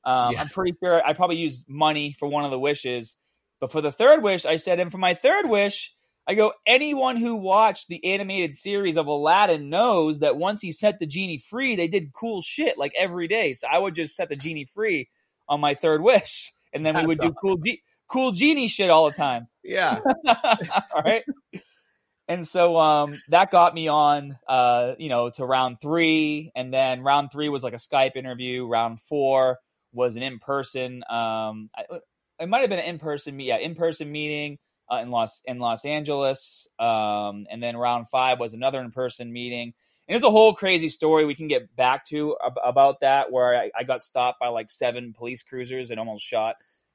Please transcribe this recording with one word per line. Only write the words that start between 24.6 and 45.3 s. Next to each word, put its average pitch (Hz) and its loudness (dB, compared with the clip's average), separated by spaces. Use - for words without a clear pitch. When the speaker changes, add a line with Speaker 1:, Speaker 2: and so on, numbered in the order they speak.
Speaker 1:
you 156 -10
know, 120 0
to 131 -8
round 127 0
three. 156 0
And 127 -8
then 131 0
round 139 2
three 147 -4
was, 139 -4
like, 120 -6
a - -12
Skype 135 0
interview. 127 -8
Round 113 -2
four 135 0
was 120 -2
an 120 -8
in-person, 127 -8
um, 110 -4
I, 113 -12
it 170 -8
might 233 2
have 247 0
been 190 -2
an - -6
in-person 147 -10
me-, 135 -8
yeah, - 0
in-person 160 -4
meeting, 147 -8
uh, 123 -2
in 120 -6
Los, 117 -4
in 123 -8
Los 117 -4
Angeles. 143 -4
Um, 104 -2
and 117 -12
then 117 -6
round 120 -2
five 127 0
was 113 -6
another 131 -2
in-person 123 -8
meeting. 120 -10
And 165 -4
it's - 0
a 208 8
whole 214 8
crazy 175 0
story 156 2
we 147 -4
can 156 -10
get 127 -2
back 127 2
to 151 -4
ab-, 123 -4
about 135 4
that, 135 2
where 123 2
I, 107 -4
I 120 -6
got 127 -4
stopped 123 -2
by, 123 -2
like, 113 -6
seven 120 -6
police 120 -12